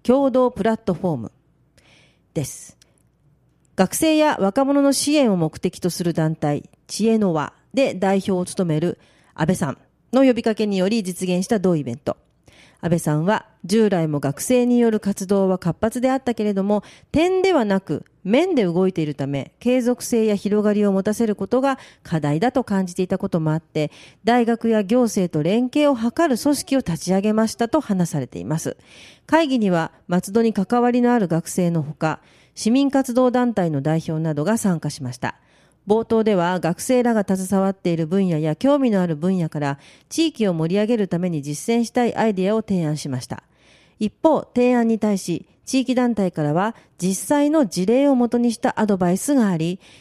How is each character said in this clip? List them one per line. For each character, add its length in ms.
共 260
同 220
プ 100
ラ 160
ッ 20
ト 140
フ 160
ォ 40
ー 20
ム 160
で 100
す。 340
学 220
生 200
や 220
若 260
者 160
の 120
支 220
援 180
を 40
目 220
的 220
と 100
す 140
る 80
団 240
体、 340
知 220
恵 100
の 140
輪 200
で 220
代 220
表 140
を 120
務 240
め 100
る 220
安 140
倍 80
さ 140
ん 80
の 100
呼 120
び 100
か 100
け 140
に 100
よ 100
り 140
実 260
現 160
し 40
た 100
同 160
イ 80
ベ 120
ン 20
ト。 200
安 100
倍 80
さ 160
ん 100
は、 220
従 260
来 180
も 100
学 220
生 260
に 140
よ 100
る 80
活 300
動 200
は 80
活 240
発 200
で 100
あ 60
っ 60
た 120
け 80
れ 100
ど 120
も、 180
点 280
で 120
は 120
な 160
く 240
面 320
で 80
動 240
い 40
て 100
い 40
る 80
た 140
め、 300
継 240
続 220
性 220
や 80
広 300
が 80
り 120
を 60
持 140
た 100
せ 100
る 100
こ 120
と 140
が 180
課 160
題 220
だ 120
と 120
感 220
じ 80
て 80
い 60
た 100
こ 100
と 100
も 140
あ 40
っ 40
て、 320
大 220
学 220
や 140
行 200
政 300
と 120
連 280
携 180
を 40
図 160
る 80
組 200
織 200
を 40
立 180
ち 160
上 60
げ 120
ま 160
し 60
た 140
と 120
話 300
さ 80
れ 80
て 140
い 40
ま 140
す。 180
会 200
議 140
に 100
は、 220
松 240
戸 100
に 100
関 300
わ 80
り 120
の 120
あ 40
る 100
学 180
生 240
の 120
ほ 120
か、 240
市 160
民 180
活 240
動 160
団 240
体 160
の 100
代 160
表 260
な 120
ど 80
が 160
参 220
加 100
し 140
ま 80
し 60
た。 180
冒 180
頭 180
で 140
は、 240
学 200
生 220
ら 100
が 160
携 340
わ 80
っ 40
て 180
い 40
る 100
分 220
野 100
や 160
興 240
味 120
の 120
あ 40
る 100
分 220
野 100
か 100
ら、 200
地 200
域 180
を 80
盛 200
り 60
上 60
げ 100
る 120
た 100
め 100
に 140
実 320
践 100
し 60
た 160
い 80
ア 140
イ 60
デ 160
ア 60
を 60
提 240
案 100
し 120
ま 120
し 60
た。 160
一 140
方、 320
提 220
案 100
に 140
対 180
し、 280
地 160
域 140
団 200
体 180
か 100
ら 100
は、 240
実 280
際 240
の 160
事 200
例 220
を 60
も 140
と 100
に 140
し 60
た 220
ア 60
ド 100
バ 160
イ 60
ス 160
が 140
あ 80
り、 240